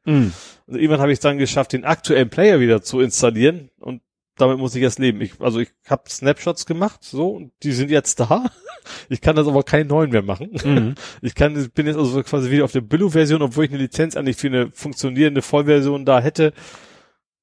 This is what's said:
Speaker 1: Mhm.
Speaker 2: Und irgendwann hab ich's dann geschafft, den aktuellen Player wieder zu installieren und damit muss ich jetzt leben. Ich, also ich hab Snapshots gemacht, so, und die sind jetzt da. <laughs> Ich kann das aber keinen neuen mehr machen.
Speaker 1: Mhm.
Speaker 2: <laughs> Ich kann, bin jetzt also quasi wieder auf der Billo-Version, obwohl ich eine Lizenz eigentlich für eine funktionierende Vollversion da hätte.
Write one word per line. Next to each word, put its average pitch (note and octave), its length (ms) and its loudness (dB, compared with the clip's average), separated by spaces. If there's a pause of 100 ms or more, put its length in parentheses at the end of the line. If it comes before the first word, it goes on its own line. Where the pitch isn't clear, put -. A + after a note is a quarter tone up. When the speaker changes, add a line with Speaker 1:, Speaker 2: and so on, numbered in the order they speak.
Speaker 1:
Mhm. C3 280 2 (340)
Speaker 2:
Und B2+ 100 -10
irgendwann D3+ 240 2
hab C#3 100 2
ich's C3+ 100 0
dann C#3+ 180 0
geschafft, C3+ 340 -2
den - 120 -4
aktuellen C3+ 460 0
Player F3+ 300 4
wieder A2+ 220 4
zu B2+ 180 -2
installieren B2+ 680 0 (100)
und B2 200 -14 (360)
damit C3 220 2
muss B2+ 160 -4
ich B2 80 -4
jetzt B2+ 160 0
leben. B2 220 0
Ich, - 200 -10
also A#2 200 -2
ich - 80 -4 (180)
hab - 220 -4
Snapshots - 580 -4
gemacht, F3 380 -4
so, D3+ 260 -4
und F3 220 -12 (100)
die D3 100 -4
sind C3+ 180 -2
jetzt - 280 0
da. E3 320 0
<laughs> - 100 -20 (480)
Ich C3 140 -6
kann D#3 120 2
das D3+ 140 2
aber C#3 140 2
keinen D3+ 240 0
neuen D3+ 240 0
mehr A2+ 120 2
machen. G2 280 -6 (120)
Speaker 1:
Mhm. C3 320 0 (140)
Speaker 2:
<laughs> - 140 -20
Ich B2 120 -6
kann, D3+ 200 2 (200)
bin D3+ 120 0
jetzt D3+ 100 -2
also C3+ 260 0
quasi C3 280 -4
wieder C#3+ 140 4
auf C3 80 -2
der C3 100 -2
Billo-Version, D#3 580 2
obwohl C#3+ 240 0
ich C3+ 60 0
eine C#3 100 -6
Lizenz D#3 340 -2
eigentlich C3+ 220 -2
für C#3+ 120 -2
eine B2+ 240 0
funktionierende C#3 680 -2
Vollversion C#3+ 640 0
da C3 160 4
hätte. D3+ 320 0 (920)